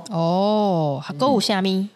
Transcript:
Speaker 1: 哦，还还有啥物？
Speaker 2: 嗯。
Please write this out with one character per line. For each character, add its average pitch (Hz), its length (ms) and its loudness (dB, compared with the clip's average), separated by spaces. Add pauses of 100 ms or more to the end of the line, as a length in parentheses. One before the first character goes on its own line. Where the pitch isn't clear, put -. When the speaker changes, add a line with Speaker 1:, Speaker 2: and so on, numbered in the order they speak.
Speaker 1:
哦， 175 920 0
还 - 160 -10
还 254 80 0
有 269 140 4
啥 190 220 0
物？ 190 40 0
Speaker 2:
嗯。 190 300 0